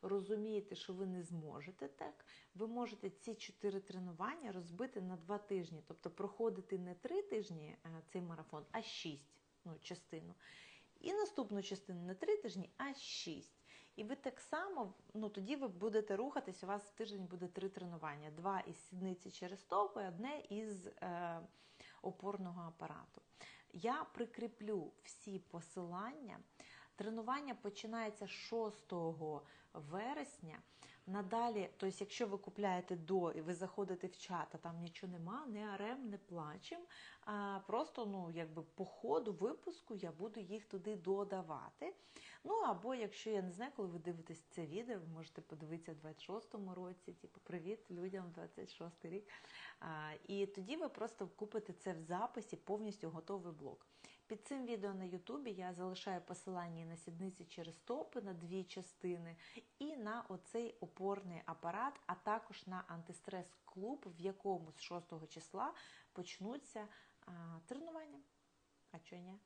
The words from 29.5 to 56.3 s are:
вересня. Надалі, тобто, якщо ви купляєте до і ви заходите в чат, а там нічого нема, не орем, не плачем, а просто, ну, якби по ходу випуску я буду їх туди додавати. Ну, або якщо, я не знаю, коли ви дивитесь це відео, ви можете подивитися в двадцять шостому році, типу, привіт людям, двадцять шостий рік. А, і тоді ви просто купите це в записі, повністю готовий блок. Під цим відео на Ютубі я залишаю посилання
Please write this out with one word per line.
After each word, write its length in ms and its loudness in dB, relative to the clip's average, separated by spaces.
вересня. 840 -2
Надалі, 680 4
тобто, 220 4
якщо 280 2
ви 100 2
купляєте 580 4
до 360 6
і 100 0
ви 120 2
заходите 540 2
в 100 -4
чат, 380 0
а 20 -4
там 220 -4
нічого 340 -4
нема, 320 -2
не 280 -2
орем, 360 0
не 80 -2
плачем, 640 -4
а 460 0
просто, 380 4
ну, 260 0
якби 300 0
по 240 -2
ходу 480 4
випуску 600 0
я 160 -2
буду 280 -4
їх 260 -2
туди 300 0
додавати. 960 2
Ну, 100 2
або 420 6
якщо, 340 0
я 120 6
не 100 2
знаю, 240 -2
коли 120 2
ви 120 -2
дивитесь 500 -4
це 160 -2
відео, 340 0
ви 80 -6
можете 340 -6
подивитися 500 -6
в 40 -4
двадцять 280 -8
шостому 500 -4
році, 400 -6
типу, 300 -14
привіт 480 -2
людям, 400 -2
двадцять 420 -6
шостий 380 -6
рік. 180 -2
А, 320 -2
і 180 6
тоді 320 -2
ви 120 4
просто 380 0
купите 460 -2
це 200 0
в 80 -2
записі, 540 2
повністю 540 0
готовий 440 -2
блок. 340 -8
Під 180 -4
цим 200 0
відео 280 2
на 100 -2
Ютубі 480 -2
я 220 -2
залишаю 480 0
посилання 640 -2